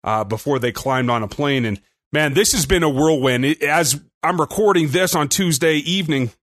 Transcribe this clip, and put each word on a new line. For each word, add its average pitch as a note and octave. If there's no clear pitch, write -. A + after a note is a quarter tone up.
uh, A2
before A2
they A#2+
climbed B2+
on A#2
a G#2
plane. C#3
And, G#2
man, D3
this G3
has F#3+
been E3+
a D#3+
whirlwind. C3+
It, D3+
as D3
I'm E3
recording F3+
this F3+
on D3
Tuesday E3
evening D3+